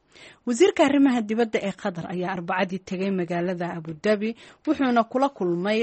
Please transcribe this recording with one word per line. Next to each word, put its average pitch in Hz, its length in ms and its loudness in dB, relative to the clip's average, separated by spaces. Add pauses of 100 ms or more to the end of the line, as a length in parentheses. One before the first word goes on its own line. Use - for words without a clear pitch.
(440)
Wasiirka 320 400 4
arrimaha 277 380 4
dibadda 220 380 -2
ee 196 140 -6
Qatar 175 320 -8
ayaa 180 260 -4
Arbacadii 185 480 -4
tegay 190 320 -6
magaalada 175 640 -4
Abu 165 200 -10
Dhabi, 208 360 0 (320)
wuxuuna 254 420 2
kula 262 260 0
kulmay 190 540 -2